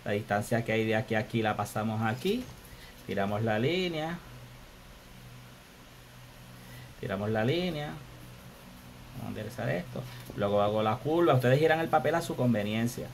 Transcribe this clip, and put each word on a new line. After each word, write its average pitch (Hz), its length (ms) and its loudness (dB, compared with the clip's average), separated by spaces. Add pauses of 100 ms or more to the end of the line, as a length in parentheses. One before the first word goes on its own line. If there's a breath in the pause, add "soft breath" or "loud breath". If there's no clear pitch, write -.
la 104 100 0
distancia 110 520 0
que 113 60 -2
hay 110 160 4
de 110 80 2
aquí 113 180 0
a 110 60 4
aquí 110 240 0
la 107 120 2
pasamos 110 460 0
aquí, 185 420 0 (640 loud breath)
tiramos 101 380 0
la 110 160 2
línea, 165 580 0 (2750 loud breath)
tiramos 101 300 -2
la 110 160 2
línea, 156 460 0 (1200)
vamos 120 120 -8
a - 20 -6
enderezar 107 420 -4
esto, - 320 -2 (340 loud breath)
luego 101 280 4
hago 107 180 4
la 110 140 4
curva. 156 400 6
Ustedes 127 240 6
giran 160 200 6
el 160 100 0
papel 151 260 4
a 170 80 2
su 170 120 -4
conveniencia 113 800 2